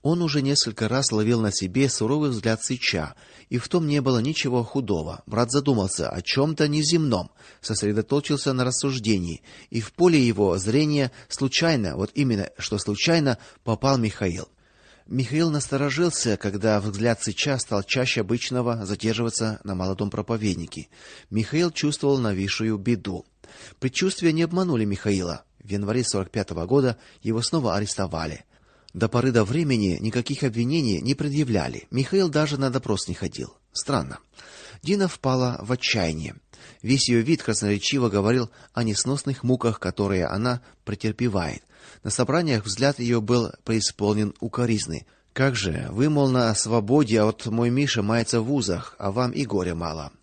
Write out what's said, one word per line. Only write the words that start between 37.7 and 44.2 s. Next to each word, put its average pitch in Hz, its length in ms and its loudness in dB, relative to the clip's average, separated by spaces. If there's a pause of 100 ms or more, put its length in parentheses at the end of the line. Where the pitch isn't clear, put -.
говорил 113 400 2 (240)
о 120 100 0
несносных 127 600 -2
муках, 120 360 2
которые 95 460 0
она 120 340 -2 (240)
претерпевает. 98 800 -2 (420)
На 101 60 -4
собраниях 127 560 0
взгляд 113 320 0
ее 120 240 2
был 117 280 2 (140)
преисполнен 104 760 0